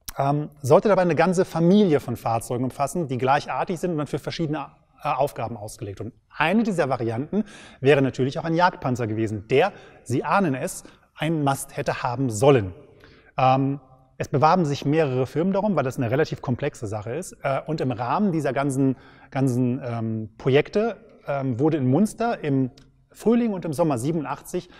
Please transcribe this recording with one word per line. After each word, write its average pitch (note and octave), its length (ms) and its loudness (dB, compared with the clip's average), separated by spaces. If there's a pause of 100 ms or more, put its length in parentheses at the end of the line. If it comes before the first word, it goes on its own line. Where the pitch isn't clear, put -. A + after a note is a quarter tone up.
(180)
ähm, D3 320 0 (120)
sollte D#3+ 260 6
dabei F#3+ 140 4
eine E3+ 140 2
ganze E3+ 280 2
Familie E3+ 560 4
von A#2+ 160 -6
Fahrzeugen A#2+ 480 -4
umfassen, C#3 460 -4
die C3 80 -4
gleichartig C#3+ 600 -2
sind F3+ 140 -4
und D#3+ 60 -4
dann D3 100 -4
für D3+ 120 -6
verschiedene, D3 480 -6 (360)
äh, D3 60 -2
Aufgaben B2+ 480 -2
ausgelegt. G#2 420 -12
Und A2 140 -12 (220)
eine F3+ 280 2
dieser E3+ 260 0
Varianten B2+ 540 -2 (380)
wäre C#3 200 6
natürlich C3+ 380 0
auch D#3 60 -8
ein E3 100 0
Jagdpanzer C#3+ 500 0
gewesen, G#2+ 440 -4
der, F3+ 240 4 (300)
Sie B2+ 200 -2
ahnen E3 320 2
es, C#3+ 280 -8 (300)
einen D#3 300 -2
Mast C3+ 340 -2
hätte D3 240 -4
haben B2 300 -2
sollen. G#2+ 420 4 (640)
Ähm, C3+ 440 2 (360)
es - 120 -6
bewarben D#3 360 4
sich C#3+ 200 -4
mehrere C#3 420 2
Firmen F3+ 260 -2
darum, G3 220 0
weil D3 80 2
das B2+ 140 -4
eine B2 120 -2
relativ C#3+ 320 0
komplexe B2+ 460 -4
Sache G#2 240 -8
ist. D#3+ 320 -10
Äh, C#3 240 -2
und D#3+ 140 -4
im C3 100 0
Rahmen C#3+ 400 -2
dieser D3 220 -2
ganzen, C3+ 420 0 (340)
ganzen, B2+ 540 0
ähm, A2+ 540 -6
Projekte, F#3 580 0 (320)
ähm, C3+ 320 -2
wurde D#3 180 2
in C3+ 80 -2
Munster G#3 560 0
im C3+ 300 0 (400)
Frühling A#3 400 2
und F3+ 140 -6
im E3 80 -4
Sommer D3 240 2
siebenundachtzig D3 720 -6 (100)